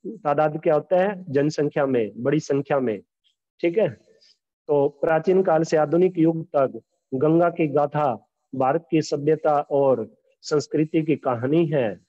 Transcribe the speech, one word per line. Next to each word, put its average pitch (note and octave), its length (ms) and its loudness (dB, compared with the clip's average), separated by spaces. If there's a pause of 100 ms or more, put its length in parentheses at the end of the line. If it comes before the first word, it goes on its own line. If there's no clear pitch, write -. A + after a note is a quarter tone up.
तादाद D#3 560 -2
क्या E3 100 2
होता D3+ 240 0
है? F#3 320 -2
जनसंख्या D3 560 0
में, A2+ 380 -2
बड़ी D3 160 0
संख्या C#3 400 -2
में। A2 220 -4 (600)
ठीक E3+ 160 -2
है, G3 120 0 (800)
तो D3 220 2
प्राचीन E3 540 0
काल D#3+ 200 2
से D#3+ 140 0
आधुनिक E3+ 400 2
युग E3 280 0
तक B2 360 0 (320)
गंगा D#3+ 360 2
की E3 180 -2
गाथा C#3+ 640 -2 (260)
भारत C3+ 360 0
की D#3 100 2
सभ्यता D3+ 600 0
और C3+ 540 0 (260)
संस्कृति D#3 600 -2
की D3+ 140 0
कहानी C#3 500 0
है। B2 440 -2